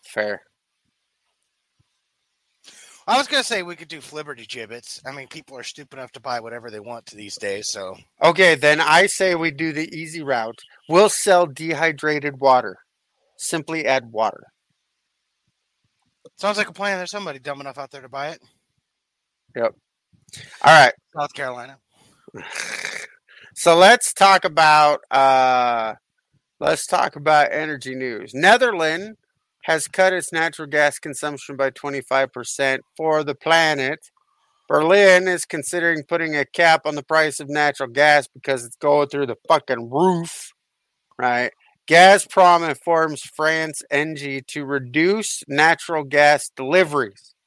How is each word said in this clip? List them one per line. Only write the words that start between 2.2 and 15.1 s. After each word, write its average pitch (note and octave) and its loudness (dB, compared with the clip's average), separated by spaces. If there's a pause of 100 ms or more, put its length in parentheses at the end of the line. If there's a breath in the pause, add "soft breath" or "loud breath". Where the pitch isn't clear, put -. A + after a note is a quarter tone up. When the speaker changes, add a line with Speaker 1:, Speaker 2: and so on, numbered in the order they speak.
Speaker 2:
I A#3 0
was C4+ -2
gonna C#4 -2
say G#3 -4
we F3 -12
could D#3+ -20
do D#3+ -16
Flibberty C#3+ -16
Gibbets. A#2 -16
I C3 -12
mean, C3+ -16
people C3+ -20
are A#2+ -18
stupid C#3 -18
enough B2+ -18
to B2+ -20
buy A#2+ -8
whatever A2+ -16
they G#2+ -14
want A#2 -18
these G#2 -18
days, G2+ -8
so. F#2+ -12 (260)
Speaker 1:
Okay, E3+ 4
then D3 2
I E3 4
say F#3+ -2
we D#3+ -4
do D#3 -8
the D#3 -8
easy D#3+ -12
route. A#2 -6 (260 soft breath)
We'll F#3 6
sell F3+ 4
dehydrated D3+ -6
water. B2 2 (580)
Simply D#3+ -8
add A#2+ -2
water. A2 -4 (1900)